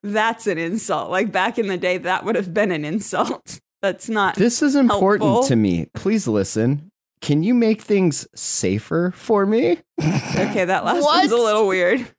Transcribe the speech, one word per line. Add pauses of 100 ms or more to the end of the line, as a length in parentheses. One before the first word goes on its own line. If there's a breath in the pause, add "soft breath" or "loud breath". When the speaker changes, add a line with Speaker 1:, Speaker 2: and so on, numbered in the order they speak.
Speaker 1:
That's
an
insult.
Like,
back
in
the
day,
that
would
have
been
an
insult. (120)
<laughs>
That's
not
Speaker 2:
This
is
important
Speaker 1:
helpful.
Speaker 2:
to
me.
Please
listen. (300)
Can
you
make
things
safer
for
me? (200)
<laughs>
Speaker 1:
Okay,
that
last
Speaker 2:
What?
Speaker 1:
one's
a
little
weird. (120)